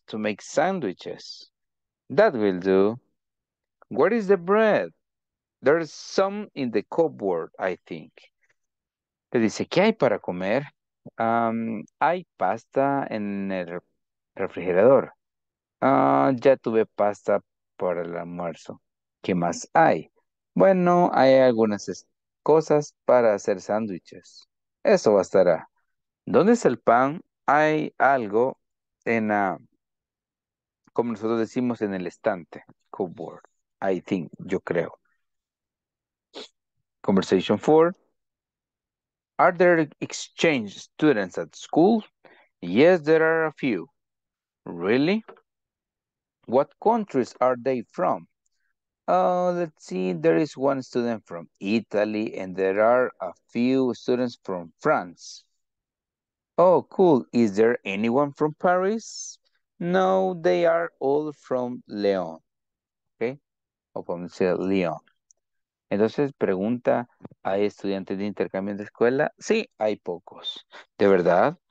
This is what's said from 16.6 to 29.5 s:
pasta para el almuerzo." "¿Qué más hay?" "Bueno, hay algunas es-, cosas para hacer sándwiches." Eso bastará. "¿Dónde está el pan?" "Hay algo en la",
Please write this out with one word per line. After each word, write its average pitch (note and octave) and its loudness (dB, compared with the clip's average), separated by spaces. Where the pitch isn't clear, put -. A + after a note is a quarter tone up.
pasta G2+ -2
para F2 -4
el E2+ -10
almuerzo." E2+ -10
"¿Qué G2 -2
más E2+ -2
hay?" C#3 2
"Bueno, F3+ 4
hay C3 6
algunas A2+ 2
es-, - -12
cosas D3+ 2
para A#2+ 4
hacer G2 -4
sándwiches." G2+ -10
Eso F3+ 4
bastará. F2+ 2
"¿Dónde F3 4
está G#3 2
el A#2+ -2
pan?" C3 2
"Hay D#3 0
algo B2 0
en A2+ -2
la", G2 -2